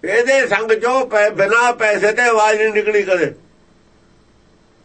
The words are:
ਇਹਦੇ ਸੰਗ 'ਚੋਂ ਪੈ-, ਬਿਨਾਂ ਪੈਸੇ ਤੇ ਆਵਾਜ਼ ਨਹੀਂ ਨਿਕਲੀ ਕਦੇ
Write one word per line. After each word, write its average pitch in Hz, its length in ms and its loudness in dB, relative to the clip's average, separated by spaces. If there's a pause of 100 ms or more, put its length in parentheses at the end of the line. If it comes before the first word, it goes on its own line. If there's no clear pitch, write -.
ਇਹਦੇ 240 420 0
ਸੰਗ 208 240 -2
'ਚੋਂ 233 360 0
ਪੈ-, 208 240 0
ਬਿਨਾਂ 202 420 0
ਪੈਸੇ 208 400 0
ਤੇ 226 100 -2
ਆਵਾਜ਼ 214 400 2
ਨਹੀਂ 220 100 0
ਨਿਕਲੀ 208 300 0
ਕਦੇ 180 320 -2 (1500)